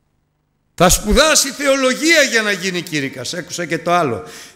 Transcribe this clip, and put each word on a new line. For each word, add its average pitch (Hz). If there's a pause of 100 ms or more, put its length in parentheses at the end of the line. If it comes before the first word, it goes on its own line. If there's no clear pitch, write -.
(760)
Θα 180
σπουδάσει 277
θεολογία 277
για 226
να 208
γίνει 180
κήρυκας. 135
Έκουσα 175
και 160
το 165
άλλο. 147 (320)